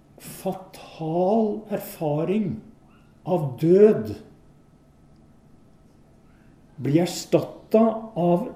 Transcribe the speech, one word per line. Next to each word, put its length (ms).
fatal 1400
erfaring 760
av 220
død 540
bli 220
erstattet 1200
av 340